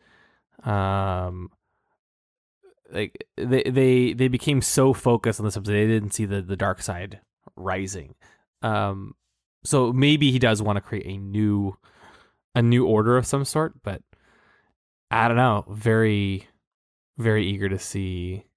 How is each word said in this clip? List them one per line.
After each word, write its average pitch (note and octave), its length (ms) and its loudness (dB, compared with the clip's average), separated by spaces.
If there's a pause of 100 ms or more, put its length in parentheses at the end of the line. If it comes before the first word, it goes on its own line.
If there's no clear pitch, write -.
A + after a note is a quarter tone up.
(640)
um, F#2+ 840 -4 (1400)
like, - 340 -8 (120)
they, B2 260 2
they, B2+ 500 4
they B2+ 140 2
became B2+ 340 0
so C3 320 4
focused A#2 460 0
on G#2+ 60 -4
this G#2 120 -2
episode, G2+ 160 -2
they G#2+ 140 4
didn't G#2+ 240 0
see A2 140 -4
the, G2 160 -4
the F#2+ 160 -6
dark F#2+ 240 -2
side F#2 400 -10 (340)
rising. F#2 600 -6 (460)
Um, G2+ 540 -4 (480)
so B2+ 300 2
maybe C#3+ 380 4
he B2+ 80 0
does A2+ 220 2
wanna G#2 200 0
create - 240 -10
a G2 120 -10
new, G2+ 600 -2 (800)
a B2 60 4
new A#2+ 240 4
order A2 320 4
of A#2+ 80 0
some C#3 200 -2
sort, - 380 -4
but G2 180 -10 (1080)
I A2+ 180 2
don't A#2 100 2
know. A#2 320 2
Very, G#2+ 800 0 (720)
very G#2+ 280 0
eager G2 240 -2
to G2 100 -4
see F#2 640 -8 (120)